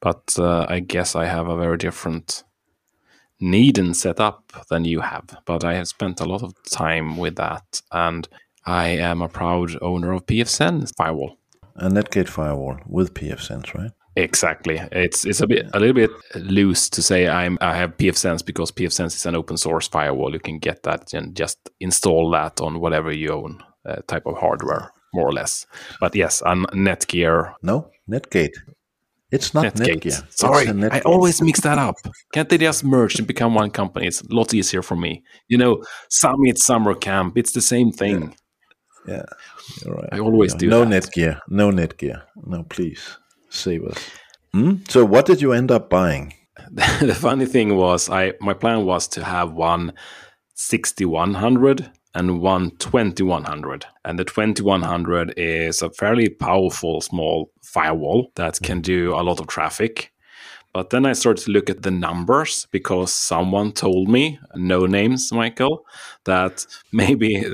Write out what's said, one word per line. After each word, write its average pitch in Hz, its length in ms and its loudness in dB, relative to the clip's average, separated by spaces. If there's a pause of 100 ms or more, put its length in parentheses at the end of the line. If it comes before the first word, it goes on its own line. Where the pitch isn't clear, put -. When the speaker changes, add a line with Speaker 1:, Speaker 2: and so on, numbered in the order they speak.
Speaker 1:
But, - 380 -2
uh, 87 280 2
I 90 140 -4
guess 90 340 -4
I 85 120 -2
have 85 200 -4
a 85 120 -4
very 85 180 0
different 82 680 -8 (960)
need 107 400 6
and 90 160 2
setup 98 560 -2 (200)
than 82 160 0
you 82 140 -2
have. - 440 -10
But 85 180 -4
I 85 120 -2
have 90 140 -4
spent 87 320 -6
a 82 40 -4
lot 95 180 -4
of 92 120 -10 (100)
time 80 540 -2
with 85 180 -4
that, - 460 -8 (100)
and 85 340 -2 (380)
I 87 240 0
am 85 320 -2
a 82 80 -4
proud 87 540 -2
owner 87 300 -2
of 92 140 -4
P 110 140 0
F 117 60 0
S - 160 -2
N 165 240 0 (100)
firewall. 80 400 -4 (400)
Speaker 2:
A 92 140 -2
Netgate 98 380 2
firewall 69 580 -4
with 90 260 0
P 73 180 -10
F 76 100 -10
S - 100 -12
Ns, - 240 -12
right? 107 160 -10 (260)
Speaker 1:
Exactly. 80 640 0 (100)
It's, - 340 0
it's 196 160 0
a 107 60 4
bit, - 260 0
a 101 60 0
little 120 160 6
bit 113 160 4 (240)
loose 95 560 2
to - 100 -4
say 90 280 4
I'm, 87 320 0
I 87 160 0
have 87 220 -4
P 95 100 2
F 87 60 2
S - 120 0
Ns 82 160 -2
because 85 280 -6
P 90 160 -4
F 82 60 -6
S - 100 -2
Ns 85 140 -6
is - 100 -6
an 85 100 -2
open 82 220 -6
source 80 280 -2
firewall. 69 460 -2
You 80 80 -8
can 80 180 -8
get - 260 -6
that 78 280 -6
and 87 240 -8
just - 220 -6 (200)
install 85 520 2
that 78 320 -2
on 80 180 -6
whatever 80 320 0
you 76 200 -4
own, 76 300 -10 (220)
uh, - 120 -10 (120)
type - 180 -6
of - 120 -6
hardware, - 540 -2 (200)
more 82 160 0
or 73 40 0
less. - 340 -6 (340)
But 87 160 0
yes, 90 300 0
I'm 90 260 2
Netgear. 87 800 0 (100)
Speaker 2:
No, 113 280 -2 (180)
Netgate. 95 480 -2 (720)
It's - 240 -2
not 156 100 4 (120)
Speaker 1:
Netgate. 156 240 0
Speaker 2:
Netgear. - 240 -6
It's - 160 -10
Speaker 1:
Sorry, 135 260 4
Speaker 2:
a 113 40 0
Speaker 1:
I - 20 -2
Speaker 2:
Netgear. 107 320 0
Speaker 1:
always 175 360 4
mix 160 200 2
that 147 180 2
up. 131 160 0 (400)
Can't 156 140 0
they 175 100 4
just 156 240 0
merge 131 340 4
and 110 120 -2
become 117 260 0
one 107 160 2
company? 98 380 -4
It's - 140 -6
a - 120 -6
lot 113 180 2
easier 95 300 0
for 90 140 -4
me. 82 260 -4 (240)
You 120 100 2
know, 123 280 4 (240)
Summit, 131 500 2
Summer 110 360 2
Camp, 98 440 -2
it's 117 140 0
the 120 80 -4
same 120 320 4
thing. 95 420 -4 (720)
Speaker 2:
Yeah. 95 80 -10
Yeah, - 80 -10 (600)
you're 50 100 -10
right. 50 160 -10
Speaker 1:
I - 80 -6
always 107 360 4
Speaker 2:
No, 85 40 -8
Speaker 1:
do 90 100 2
Speaker 2:
no 117 160 8
Speaker 1:
that. 101 200 4
Speaker 2:
Netgear. 82 340 0 (100)
No 101 220 4
Netgear. 80 520 -2 (220)
No, 87 200 -8
please. - 540 -8 (340)
Save 85 320 -4
us. - 140 -8 (540)
Hmm? 151 240 2 (120)
So 123 160 8
what 120 220 6
did 180 140 6
you 135 120 4
end 123 180 2
up 117 200 2
buying? 76 440 2 (220)
Speaker 1:
<laughs> - 440 -2
The 123 140 4
funny 131 320 2
thing 107 300 4
was, 90 320 4
I, 95 320 0
my 101 140 -2
plan 113 300 0
was 90 240 0
to - 160 -8
have 87 280 -4
one 85 400 0 (600)
sixty-one 92 800 -2
hundred 123 560 4 (240)
and 90 260 0
one 92 360 2
twenty-one 92 680 0
hundred. 73 420 -10 (180)
And 87 160 -6
the 90 40 -4
twenty-one 98 580 0
hundred 87 540 -2
is 82 460 -2
a 85 80 -4
fairly 110 380 2
powerful 85 720 0
small 80 500 -2 (100)
firewall 80 760 -2
that 82 260 -4
can 90 160 -4
Speaker 2:
Mm-hmm. 85 40 -4
Speaker 1:
do 87 320 0
a 80 80 -2
lot 87 180 -2
of 78 80 -10
traffic. - 640 -4 (600)
But 92 180 -6
then 127 140 4
I 131 100 2
started - 320 2
to 107 40 0
look 101 180 2
at 95 140 -6
the 98 80 -2
numbers 87 800 0
because 92 420 -2
someone 95 600 0
told 95 360 0
me, 135 300 2 (160)
no 90 320 2
names, 110 460 0
Michael, 117 520 -2 (400)
that 92 420 0 (260)
maybe 110 480 2 (140)